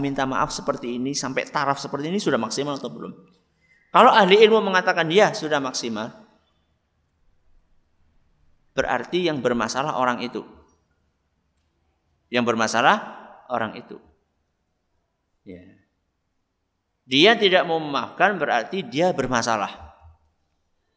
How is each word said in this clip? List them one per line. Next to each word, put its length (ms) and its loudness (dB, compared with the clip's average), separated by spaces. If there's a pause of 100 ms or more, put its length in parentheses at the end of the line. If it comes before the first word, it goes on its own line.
minta 240 -2
maaf 240 -2
seperti 480 -6
ini, 160 -4
sampai 320 -6
taraf 320 -2
seperti 320 -8
ini, 80 -2
sudah 240 0
maksimal 340 -4
atau 140 -10
belum?" 240 -14 (800)
Kalau 160 8
ahli 320 6
ilmu 240 6
mengatakan, 480 2
"Ya, 180 6
sudah 300 -2
maksimal," 480 -6 (2750)
berarti 560 -2
yang 160 -2
bermasalah 560 -2
orang 240 -2
itu. 160 -10 (1900)
Yang 180 0
bermasalah 480 2 (540)
orang 260 -4
itu. 220 -18 (1400)
Ya. 180 -18 (1400)
Dia 300 4
tidak 320 2
mau 100 -2
memaafkan 640 -2
berarti 480 -2
dia 240 0
bermasalah. 800 -2 (1040)